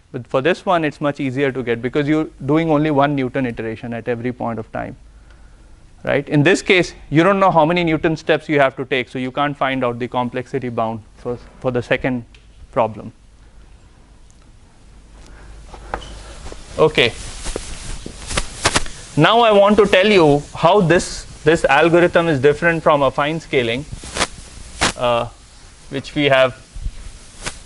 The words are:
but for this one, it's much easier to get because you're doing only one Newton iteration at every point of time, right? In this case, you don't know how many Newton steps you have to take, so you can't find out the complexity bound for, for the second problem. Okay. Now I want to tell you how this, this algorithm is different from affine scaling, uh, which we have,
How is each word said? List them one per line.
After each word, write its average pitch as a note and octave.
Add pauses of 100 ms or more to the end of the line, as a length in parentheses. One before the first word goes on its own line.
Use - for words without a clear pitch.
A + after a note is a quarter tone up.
(140)
but B2+
for C3+
this -
one, E3+
it's C#3+
much C#3+
easier C3+
to C3
get A#2
because C#3
you're D#3 (160)
doing D#3
only D3+
one C#3+
Newton C3
iteration A#2
at A2+
every A#2+
point A#2
of -
time, A#2 (1120)
right? C3
In D3+
this F#3+
case, F3+ (160)
you D3+
don't G3
know F#3
how D#3
many F3
Newton D#3+
steps D3+
you C#3+
have C3+
to C3+
take, B2+
so C3
you B2+
can't C#3+
find C3+
out A#2+
the B2
complexity B2
bound A2+ (140)
for, B2 (240)
for C3
the B2
second B2+ (480)
problem. A2 (3750)
Okay. D3+ (2000)
Now G3+
I A3+
want G3+
to G#3
tell G3
you D#3 (100)
how F3+
this, E3+ (180)
this E3
algorithm E3+
is D3
different D#3+
from D3+
affine D3
scaling, A#2+ (1120)
uh, A#2+ (640)
which C3+
we D3
have, C3 (1120)